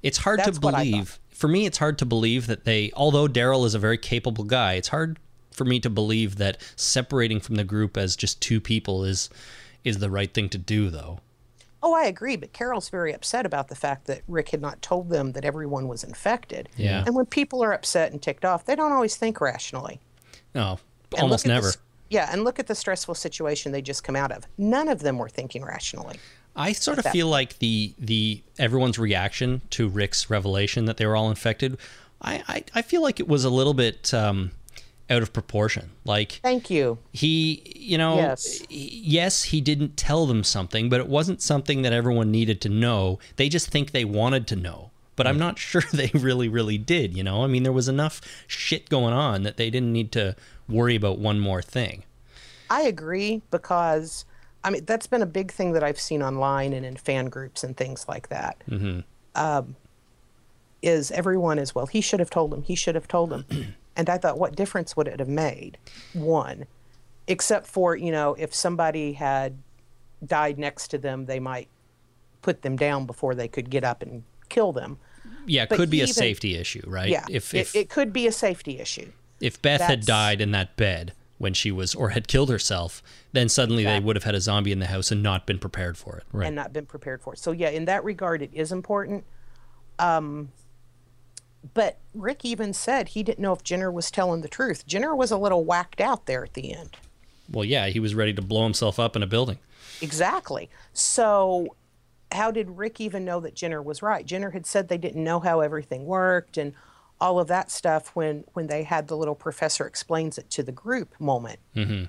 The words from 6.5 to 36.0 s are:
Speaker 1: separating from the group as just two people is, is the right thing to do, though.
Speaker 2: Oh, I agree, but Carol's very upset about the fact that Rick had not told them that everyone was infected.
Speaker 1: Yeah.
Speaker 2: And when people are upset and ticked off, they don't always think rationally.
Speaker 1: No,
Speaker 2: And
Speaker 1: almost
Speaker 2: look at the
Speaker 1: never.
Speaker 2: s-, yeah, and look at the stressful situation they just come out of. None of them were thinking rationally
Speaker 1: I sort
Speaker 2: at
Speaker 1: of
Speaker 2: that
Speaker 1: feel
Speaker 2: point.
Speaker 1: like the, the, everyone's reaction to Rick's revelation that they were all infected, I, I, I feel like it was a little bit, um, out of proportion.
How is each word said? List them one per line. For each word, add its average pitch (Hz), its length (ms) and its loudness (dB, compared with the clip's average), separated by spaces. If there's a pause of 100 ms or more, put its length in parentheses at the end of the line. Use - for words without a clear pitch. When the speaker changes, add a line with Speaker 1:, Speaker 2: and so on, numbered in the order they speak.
Speaker 1:
separating 120 640 0
from 110 160 -4
the 104 80 2
group 104 320 0
as 95 200 0
just - 260 -2
two 113 180 2
people 101 440 0
is, 95 260 -2 (540)
is 107 160 0
the 101 100 0
right 98 240 -2
thing 101 160 0
to - 80 -6
do, 104 320 0
though. 80 300 -10 (680)
Speaker 2:
Oh, 330 80 6
I 320 120 4
agree, 214 320 -2
but - 160 -12
Carol's 220 340 -4
very 175 260 -2
upset - 320 -4
about 143 220 -2
the 143 80 -12
fact 139 320 -4
that 139 200 -4
Rick 165 220 -2
had 147 120 -2
not 143 200 -8
told 180 280 -2
them 139 240 0
that 139 100 -8
everyone 143 460 -4
was 120 140 -8
infected. - 720 -4
Speaker 1:
Yeah. 98 280 2
Speaker 2:
And 240 80 2
when 254 120 4
people 277 360 0
are 214 120 4
upset - 400 0
and 147 80 -8
ticked - 240 -4
off, 180 200 2
they 262 100 2
don't 302 180 2
always 240 240 2
think 226 240 -2
rationally. 127 580 -4 (560)
Speaker 1:
No, 98 240 0 (320)
Speaker 2:
And - 120 0
Speaker 1:
almost 127 220 2
Speaker 2:
look 123 60 4
at 120 40 6
the 123 60 4
Speaker 1:
never. 101 80 2
Speaker 2:
s-, - 80 -2 (320)
yeah, 190 220 2
and 202 140 0
look 247 120 0
at 247 100 -4
the 214 80 -2
stressful 180 400 -4
situation 151 580 -4
they 139 80 -4
just 135 220 -6
come 135 120 -4
out 139 160 0
of. - 160 -12 (100)
None 247 300 2
of 233 140 0
them 135 160 0
were 113 120 -4
thinking 127 360 -8
rationally - 540 -10 (360)
Speaker 1:
I 165 160 0
sort 294 240 0
Speaker 2:
at 285 40 2
Speaker 1:
of - 60 0
Speaker 2:
that - 80 2
Speaker 1:
feel 170 140 4
Speaker 2:
point. 160 40 4
Speaker 1:
like 135 280 0
the, 110 400 2
the, 107 420 0 (160)
everyone's 127 400 2
reaction 110 640 0 (100)
to 110 180 2
Rick's 101 400 -2
revelation 101 560 2
that 110 100 0
they 110 100 0
were 107 120 4
all 110 120 2
infected, 123 480 0 (440)
I, - 260 -4
I, - 160 -4 (120)
I 233 60 2
feel 339 200 2
like 285 180 0
it 180 80 -2
was 143 160 4
a 131 60 4
little 135 240 4
bit, 123 400 0
um, 98 380 2 (580)
out 120 120 4
of 110 120 -4
proportion. 107 580 -2 (140)